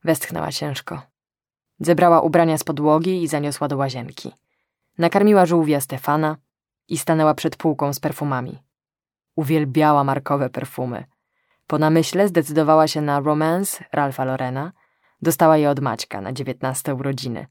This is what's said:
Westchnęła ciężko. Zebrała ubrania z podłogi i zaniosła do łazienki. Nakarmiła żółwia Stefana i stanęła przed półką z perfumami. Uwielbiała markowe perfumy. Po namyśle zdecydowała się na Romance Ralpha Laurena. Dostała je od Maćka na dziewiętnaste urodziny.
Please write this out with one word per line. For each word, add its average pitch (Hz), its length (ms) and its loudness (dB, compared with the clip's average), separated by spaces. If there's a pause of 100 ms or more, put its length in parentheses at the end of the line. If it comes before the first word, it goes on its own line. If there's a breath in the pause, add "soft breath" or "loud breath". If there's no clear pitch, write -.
Westchnęła 160 480 -4
ciężko. 147 500 -8 (760)
Zebrała 170 420 6
ubrania 160 360 2
z - 60 -6
podłogi 160 600 0
i 160 40 -4
zaniosła 147 400 -4
do 143 100 -4
łazienki. 131 540 -8 (680)
Nakarmiła 196 480 4
żółwia 156 360 2
Stefana 151 560 -2 (500)
i 165 100 -6
stanęła 156 360 2
przed 160 220 -4
półką 143 380 -2
z 135 60 -8
perfumami. 139 640 -6 (720)
Uwielbiała 151 680 2
markowe 139 460 -2
perfumy. 123 560 -8 (640)
Po 151 100 -2
namyśle 160 500 2
zdecydowała 156 600 4
się 151 140 -4
na 143 180 0
Romance 156 720 -2
Ralpha 139 340 -2
Laurena. 131 460 -6 (500)
Dostała 160 360 4
je 147 120 2
od 139 100 0
Maćka 117 420 -6
na 101 120 -8
dziewiętnaste 131 640 -6
urodziny. 131 560 -6